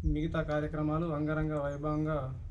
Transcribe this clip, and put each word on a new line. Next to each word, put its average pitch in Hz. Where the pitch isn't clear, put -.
మిగతా 160
కార్యక్రమాలు 151
అంగరంగ 151
వైభవంగా 147